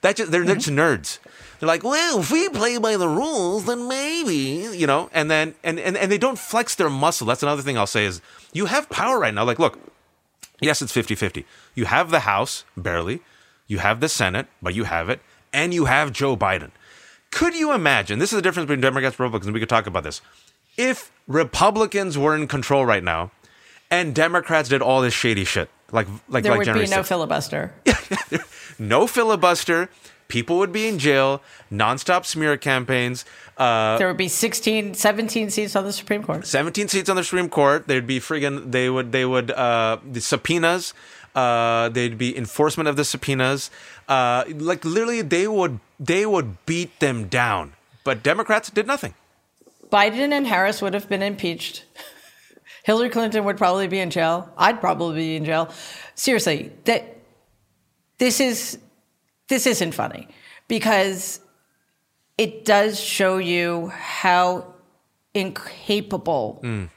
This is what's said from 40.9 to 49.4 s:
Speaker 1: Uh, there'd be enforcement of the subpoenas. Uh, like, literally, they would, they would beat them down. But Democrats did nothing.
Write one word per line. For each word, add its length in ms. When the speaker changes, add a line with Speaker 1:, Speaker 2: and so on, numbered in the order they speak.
Speaker 1:
Uh, 560
there'd 280
be 180
enforcement 520
of 80
the 80
subpoenas. 680
Uh, 360
like, 280
literally, 380
they 240
would, 320
they 280
would 400
beat 340
them 280
down. 460
But 180
Democrats 480
did 160
nothing. 280